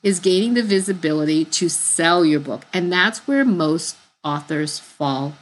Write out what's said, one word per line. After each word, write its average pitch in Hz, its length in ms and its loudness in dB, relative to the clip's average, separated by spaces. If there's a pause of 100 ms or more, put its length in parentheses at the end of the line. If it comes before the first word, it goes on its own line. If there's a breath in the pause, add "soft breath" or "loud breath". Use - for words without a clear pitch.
is 190 160 0
gaining 190 340 2
the 240 80 2
visibility 165 800 0
to 170 240 -2
sell 170 560 2
your 151 140 4
book. 139 340 -8
And 175 200 -2
that's 185 340 0
where 277 180 2
most 165 520 0 (260)
authors 151 560 -4
fall 139 640 -4